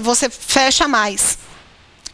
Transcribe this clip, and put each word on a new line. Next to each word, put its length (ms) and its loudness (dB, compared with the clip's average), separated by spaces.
você 260 0
fecha 580 2
mais. 520 0